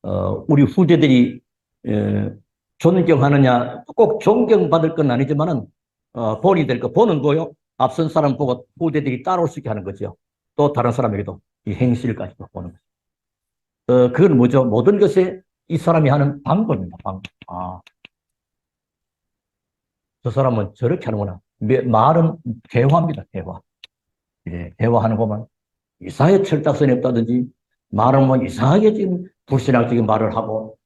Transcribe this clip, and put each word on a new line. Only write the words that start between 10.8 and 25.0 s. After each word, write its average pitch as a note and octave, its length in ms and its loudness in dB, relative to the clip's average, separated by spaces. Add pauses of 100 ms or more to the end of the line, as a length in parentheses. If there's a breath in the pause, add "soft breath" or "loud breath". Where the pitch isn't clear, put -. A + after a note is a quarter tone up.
사람에게도 G2+ 500 -4 (240)
이 G#2 80 -6
행실까지도 A#2 800 -4
보는 F2 180 -14
거죠. - 100 -20 (1040)
어, B2 240 4
그건 D#3+ 260 4
뭐죠? B2 280 4
모든 B2 340 2
것에 F#3 420 0 (260)
이 E3 100 -4
사람이 D#3 320 2
하는 C#3+ 340 0
방법입니다. C#3+ 600 -4
방법. F#2+ 200 -10 (240)
아, F2+ 340 -12 (2500)
저 B2+ 60 -4
사람은 A#2 460 0
저렇게 D3 300 -2
하는구나. G#2 340 -6 (180)
매-, A#2 240 0
말은 C#3 560 2 (320)
대화입니다. D3 640 0
대화. F2+ 280 -12 (880)
예, E2+ 300 -10
대화하는 A2+ 400 0